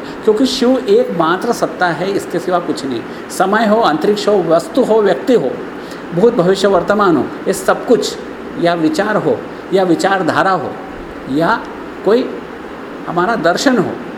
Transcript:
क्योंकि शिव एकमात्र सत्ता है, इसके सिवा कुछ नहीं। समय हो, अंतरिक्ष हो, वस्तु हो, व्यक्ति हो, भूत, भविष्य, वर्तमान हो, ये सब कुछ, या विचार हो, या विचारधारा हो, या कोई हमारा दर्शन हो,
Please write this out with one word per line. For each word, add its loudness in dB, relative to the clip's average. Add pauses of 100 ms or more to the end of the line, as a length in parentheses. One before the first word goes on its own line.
(240)
क्योंकि 4
शिव 2
एकमात्र 0
सत्ता -2
है, -4
इसके -4
सिवा 0
कुछ -4
नहीं। -4 (280)
समय 0
हो, 4
अंतरिक्ष 2
हो, 4 (120)
वस्तु 2
हो, 4
व्यक्ति 2
हो, 2 (640)
भूत, 4
भविष्य, 2
वर्तमान 4
हो, 2 (220)
ये 0
सब 0
कुछ, 2 (460)
या 2
विचार 0
हो, 2 (360)
या 4
विचारधारा 2
हो, -2 (600)
या 2 (460)
कोई 2 (800)
हमारा 0
दर्शन 2
हो, 0 (260)